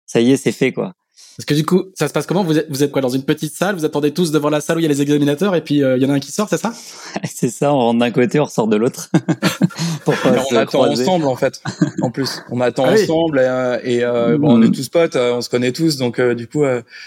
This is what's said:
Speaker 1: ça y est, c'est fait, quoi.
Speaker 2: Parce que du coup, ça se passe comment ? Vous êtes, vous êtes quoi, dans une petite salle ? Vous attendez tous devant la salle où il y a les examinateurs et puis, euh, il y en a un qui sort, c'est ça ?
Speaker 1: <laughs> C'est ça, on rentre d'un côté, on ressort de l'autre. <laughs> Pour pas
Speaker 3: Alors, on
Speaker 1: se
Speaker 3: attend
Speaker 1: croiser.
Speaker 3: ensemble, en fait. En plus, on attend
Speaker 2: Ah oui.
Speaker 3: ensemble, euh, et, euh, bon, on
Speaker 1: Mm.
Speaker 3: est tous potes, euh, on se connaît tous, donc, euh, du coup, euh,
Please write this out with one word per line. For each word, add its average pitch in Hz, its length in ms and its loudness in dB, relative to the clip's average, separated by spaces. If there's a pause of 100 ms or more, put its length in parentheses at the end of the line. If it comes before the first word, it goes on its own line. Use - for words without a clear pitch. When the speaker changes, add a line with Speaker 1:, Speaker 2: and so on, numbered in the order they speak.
Speaker 1:
ça 117 140 2
y 120 100 4
est, 135 60 4
c'est 127 140 -2
fait, 127 220 -2
quoi. 101 200 -6 (440)
Speaker 2:
Parce 123 80 -16
que - 80 -2
du 151 120 2
coup, 180 200 2 (100)
ça 151 120 -2
se - 60 -8
passe 151 120 -2
comment ? 185 200 0
Vous 156 120 2
êtes, 156 120 0
vous 139 120 -4
êtes 143 100 2
quoi, 143 100 0
dans 131 80 0
une 135 140 -2
petite 151 300 -4
salle ? 190 220 -2
Vous 160 80 -4
attendez 147 280 0
tous 170 200 0
devant 147 180 2
la 151 120 0
salle 165 160 -2
où - 20 0
il 165 40 0
y - 20 2
a 156 40 2
les 143 120 0
examinateurs 147 520 2
et 165 80 0
puis, 147 220 0
euh, 131 140 2
il 131 60 2
y - 20 4
en 131 40 2
a 143 40 2
un 139 60 0
qui 135 120 -8
sort, 208 160 -2
c'est 170 100 0
ça ? 220 160 -4 (260)
Speaker 1:
<laughs> - 260 -12
C'est - 240 -4
ça, 143 240 0
on 143 40 2
rentre 117 220 2
d'un 120 120 2
côté, 123 280 2
on 147 60 2
ressort 117 220 -2
de 107 100 2
l'autre. 117 320 -2 (480)
<laughs> 165 480 -2
Pour 143 100 2
pas 143 140 0
Speaker 3:
Alors, 127 160 2
on 135 40 -4
Speaker 1:
se - 60 0
Speaker 3:
attend - 100 2
Speaker 1:
croiser. 143 380 2
Speaker 3:
ensemble, 180 220 2
en 131 100 0
fait. - 260 -2 (400)
En 127 100 0
plus, 131 300 -6 (100)
on 120 100 -4
attend 127 240 0
Speaker 2:
Ah 131 80 4
oui. 214 100 4
Speaker 3:
ensemble, 160 360 0
euh, 127 440 0
et, 120 200 0
euh, 120 340 2
bon, 143 160 4
on 117 60 6
Speaker 1:
Mm. 113 40 6
Speaker 3:
est 117 80 4
tous 135 160 -4
potes, 165 300 0
euh, 123 180 2
on 123 60 -4
se - 80 -10
connaît 123 240 0
tous, 160 240 -2
donc, 123 220 -2
euh, 120 160 2
du 117 120 -8
coup, 147 160 -2
euh, 127 180 0 (260)